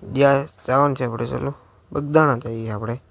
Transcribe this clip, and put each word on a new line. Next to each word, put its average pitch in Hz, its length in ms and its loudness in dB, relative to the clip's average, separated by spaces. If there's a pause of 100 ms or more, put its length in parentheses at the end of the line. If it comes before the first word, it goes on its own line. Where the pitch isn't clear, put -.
(140)
જ્યાં 139 340 4 (180)
જવાનું 135 300 2
છે 131 80 -4
આપણે 117 220 -4
ચલો 131 260 -4 (400)
બગદાણા 143 500 2
જઈએ 113 280 -8
આપણે. 110 260 -6 (140)